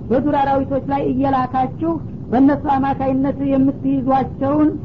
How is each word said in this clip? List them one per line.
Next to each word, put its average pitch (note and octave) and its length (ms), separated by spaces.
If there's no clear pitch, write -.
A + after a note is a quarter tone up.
በዱር C4+ 320
አራዊቶች C4+ 520
ላይ C#4 200
እየላካችሁ C4 840
በእነሱ C4+ 420
አማካይነት C4+ 760
የምትይዟቸውን C4+ 1200